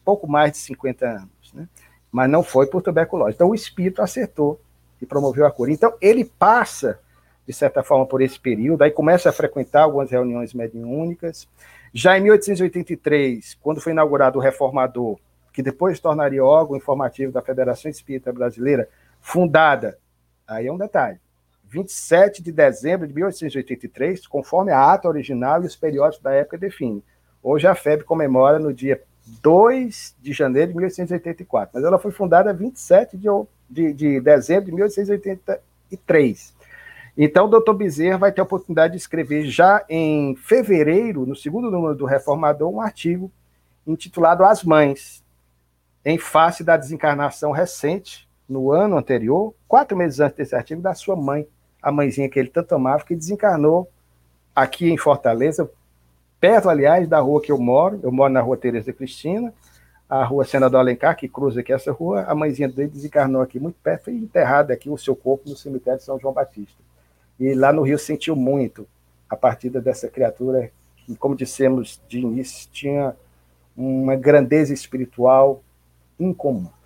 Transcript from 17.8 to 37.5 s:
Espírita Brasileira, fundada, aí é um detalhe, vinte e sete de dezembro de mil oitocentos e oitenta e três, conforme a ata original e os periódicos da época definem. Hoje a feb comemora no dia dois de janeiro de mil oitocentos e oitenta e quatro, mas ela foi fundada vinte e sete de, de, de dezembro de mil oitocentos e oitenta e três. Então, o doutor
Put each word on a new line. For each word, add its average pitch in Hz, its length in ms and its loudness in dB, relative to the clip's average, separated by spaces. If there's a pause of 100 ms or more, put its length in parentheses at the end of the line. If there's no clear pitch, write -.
Espírita 131 420 -10
Brasileira, 123 560 -2 (320)
fundada, 151 800 2 (500)
aí 113 200 -8
é 139 40 -6
um 175 60 -8
detalhe, 151 400 -4 (500)
vinte 185 220 -10
e - 40 -16
sete 190 500 2
de 165 80 -10
dezembro 151 560 0
de 139 80 -16
mil 151 100 -2
oitocentos 151 300 -8
e - 20 -8
oitenta 127 300 -8
e - 20 -20
três, 175 380 -6
conforme 180 440 -2
a 139 220 6
ata 196 140 0
original 143 560 -2
e - 20 -6
os - 100 -12
periódicos 147 480 -2
da 135 80 -4
época 147 260 -2
definem. 139 440 -8 (400)
Hoje 143 240 0
a 190 80 6
feb 151 300 -2
comemora 147 560 2
no 151 120 -4
dia 131 300 -4 (400)
dois 220 800 2
de 135 120 -10
janeiro 139 340 0
de 170 100 -10
mil 175 60 -4
oitocentos 185 260 -6
e 180 60 -4
oitenta 170 260 -10
e 180 40 -20
quatro, - 280 -4
mas 127 100 -6
ela 180 140 2
foi 196 140 -8
fundada 190 420 2
vinte 214 220 -8
e - 40 -20
sete 202 380 2
de, 202 100 -8 (400)
de, 151 240 -2
de 143 300 -2
dezembro 151 440 4
de 180 60 -12
mil 180 120 -2
oitocentos 202 260 -4
e 208 40 -2
oitenta 196 460 -6 (320)
e 196 60 -12
três. 143 560 0 (680)
Então, 180 260 4
o - 20 -6
doutor 226 240 4